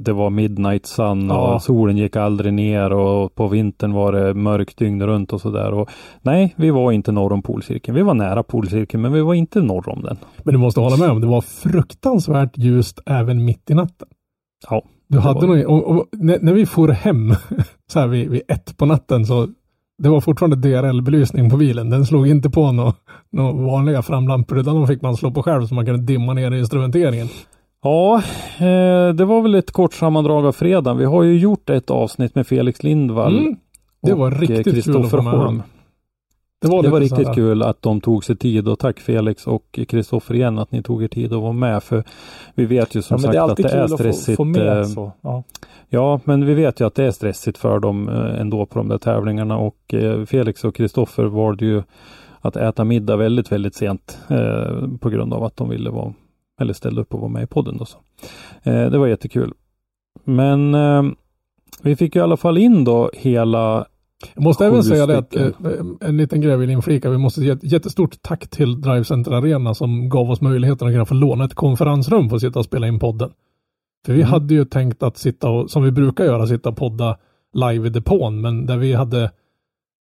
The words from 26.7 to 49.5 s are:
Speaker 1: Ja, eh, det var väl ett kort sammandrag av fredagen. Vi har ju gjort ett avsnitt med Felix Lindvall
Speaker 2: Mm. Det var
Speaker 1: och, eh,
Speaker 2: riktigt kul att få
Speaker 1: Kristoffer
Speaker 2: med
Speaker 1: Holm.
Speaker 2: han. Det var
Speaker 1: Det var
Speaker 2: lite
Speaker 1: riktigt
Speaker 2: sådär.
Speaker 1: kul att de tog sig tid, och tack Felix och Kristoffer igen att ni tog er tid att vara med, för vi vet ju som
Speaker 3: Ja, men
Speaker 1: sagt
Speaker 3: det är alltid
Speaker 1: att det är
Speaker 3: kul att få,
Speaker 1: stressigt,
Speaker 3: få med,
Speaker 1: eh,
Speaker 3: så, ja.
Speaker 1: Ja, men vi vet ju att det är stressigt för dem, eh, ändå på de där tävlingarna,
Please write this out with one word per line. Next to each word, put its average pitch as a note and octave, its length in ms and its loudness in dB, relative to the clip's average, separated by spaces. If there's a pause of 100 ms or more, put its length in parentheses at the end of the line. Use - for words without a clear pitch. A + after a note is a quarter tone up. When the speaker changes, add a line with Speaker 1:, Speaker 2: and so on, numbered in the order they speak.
Speaker 1:
Ja, F#3 340 4 (420)
eh, F3+ 560 4
det F3 100 2
var A3+ 180 2
väl A3 120 2
ett F#3 160 2
kort - 240 2
sammandrag D3+ 520 2
av C3+ 60 2
fredagen. D#3 460 0
Vi C3 60 2
har D#3+ 180 2
ju E3+ 160 4
gjort G3 320 0
ett C3 200 -2
avsnitt B2 440 -2
med C3 120 0
Felix B2+ 360 -2
Lindvall D3 560 0
Speaker 2:
Mm. D#4 180 0 (460)
Det F#3 120 2
var C#3 120 0
Speaker 1:
och, C3 60 0
eh, C3+ 60 -2
Speaker 2:
riktigt A#2 260 0
kul D3+ 140 2
att A2+ 60 -2
få D3 80 0
Speaker 1:
Kristoffer B2+ 300 2
Speaker 2:
med A#2+ 100 0
Speaker 1:
Holm. C3 120 2
Speaker 2:
han. A#2 180 -4 (1000)
Det D3+ 80 0
var F3+ 120 2
Speaker 1:
Det C3+ 60 4
var D3+ 120 4
Speaker 2:
lite C3 140 2
Speaker 1:
riktigt C#3 120 2
Speaker 2:
sådär. B2 80 -4
Speaker 1:
kul A2 280 2
att A2 200 -4
de G#2+ 180 0
tog A2+ 240 0
sig A2+ 120 -2
tid, A2 320 -2
och A2 100 -2
tack B2 220 -4
Felix A2 460 -2
och - 320 -6 (100)
Kristoffer A#2 460 -4
igen A#2+ 240 0
att G#2+ 140 -6
ni A#2+ 100 -4
tog A2+ 200 -4
er A2+ 60 -4
tid A#2 240 -6
att A2+ 100 -4
vara A2+ 100 -4
med, A#2+ 300 -2
för A2+ 220 -4 (500)
vi B2 120 0
vet A#2 280 0
ju G#2+ 80 -2
som - 120 -2
Speaker 3:
Ja, B2 40 0
men B2+ 40 -2
Speaker 1:
sagt A#2+ 100 2
Speaker 3:
det - 60 2
är - 40 2
alltid D3 240 0
Speaker 1:
att B2+ 60 0
det C3+ 60 0
är C#3 40 2
Speaker 3:
kul - 20 2
att - 60 -2
få, D#3 60 -2
Speaker 1:
stressigt, A2+ 400 -2
Speaker 3:
få D3+ 80 0
med, G#2+ 340 0
Speaker 1:
eh, G#2 60 0
Speaker 3:
så, G#2 360 -8
ja. B2+ 240 -8 (440)
Speaker 1:
Ja, C3+ 360 0
men C#3+ 220 2
vi D3 80 2
vet D3+ 260 0
ju A#2 60 2
att - 80 -2
det C#3 100 0
är B2+ 60 0
stressigt - 480 -6
för G#2+ 220 0
dem, G#2 280 -4
eh, A2+ 320 -4
ändå G#2 260 -4
på - 120 -8
de A2 100 -4
där G#2+ 100 -4
tävlingarna, G#2+ 600 -4